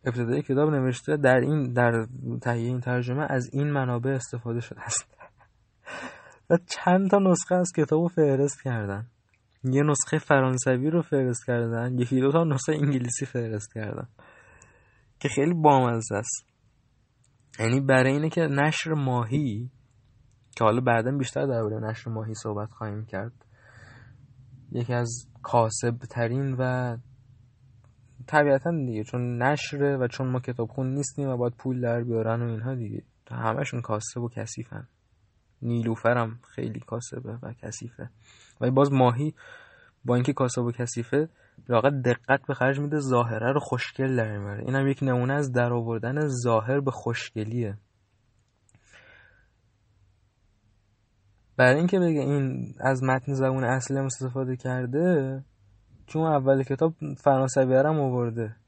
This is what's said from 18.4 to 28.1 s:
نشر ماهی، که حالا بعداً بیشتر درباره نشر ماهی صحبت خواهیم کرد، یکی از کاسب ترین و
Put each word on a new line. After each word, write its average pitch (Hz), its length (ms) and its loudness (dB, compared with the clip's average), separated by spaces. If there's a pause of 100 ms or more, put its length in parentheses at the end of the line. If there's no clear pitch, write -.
نشر 151 520 0
ماهی، 127 760 -2 (840)
که 117 80 2
حالا 113 160 6
بعداً 120 300 2
بیشتر 139 360 -2
درباره 110 340 -2
نشر 110 300 -8
ماهی 110 240 -6
صحبت 107 360 -6
خواهیم 107 340 -10
کرد، 107 280 -8 (1400)
یکی 120 220 -4
از 120 320 -4 (160)
کاسب 117 540 2
ترین 123 600 -4
و 127 380 -2 (1300)